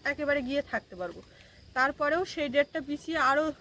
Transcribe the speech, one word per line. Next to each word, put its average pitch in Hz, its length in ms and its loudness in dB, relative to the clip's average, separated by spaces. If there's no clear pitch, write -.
একেবারে 285 380 0
গিয়ে 269 200 0
থাকতে 208 340 -6
পারবো। 175 260 -8
তারপরেও 285 500 2
সেই 302 240 -4
ডেটটা 285 320 2
পিছিয়ে 294 380 -4
আরও 285 420 4